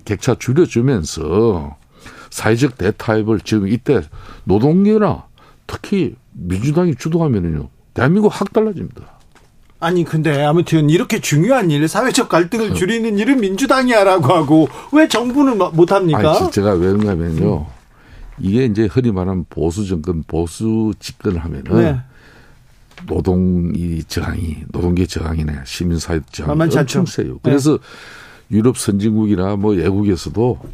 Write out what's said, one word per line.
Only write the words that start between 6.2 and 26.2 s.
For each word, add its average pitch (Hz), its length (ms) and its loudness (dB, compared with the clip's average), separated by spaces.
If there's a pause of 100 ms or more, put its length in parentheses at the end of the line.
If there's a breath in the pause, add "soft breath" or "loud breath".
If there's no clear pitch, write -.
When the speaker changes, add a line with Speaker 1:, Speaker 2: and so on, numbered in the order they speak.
Speaker 1:
민주당이 135 640 0
주도하면은요, 107 760 -2 (240)
대한민국 196 360 2
확 - 240 -4
달라집니다. 208 640 -4 (640)
Speaker 2:
아니, 170 240 0
근데 147 400 0
아무튼 156 460 2
이렇게 208 300 0
중요한 190 520 2
일, 147 160 2
사회적 220 420 0
갈등을 185 400 0
Speaker 1:
음. - 40 -2
Speaker 2:
줄이는 220 440 0
일은 254 240 2
민주당이야라고 196 920 2
하고 156 360 4 (220 loud breath)
왜 311 160 6
정부는 247 500 0
마-, 180 120 2
못합니까? 165 640 2
Speaker 1:
아니, 370 140 2
지-, 330 60 -2
제가 104 220 2
왜 87 140 2
그런가 104 240 2
하면요. 82 480 0
Speaker 2:
음. 76 180 -12 (640 soft breath)
Speaker 1:
이게 107 260 0
이제 110 200 0
흔히 120 260 2
말하는 92 380 -2
보수 85 380 -2
정권, 82 400 -4
보수 110 720 -2
집권을 - 400 -6
하면은 73 360 -6
Speaker 2:
네. 160 240 4 (1040 soft breath)
Speaker 1:
노동 90 680 0
이 82 320 -4
저항이, 80 500 -6 (140)
노동계 87 340 0
저항이나 78 600 -6
시민사회 85 560 -4 (100)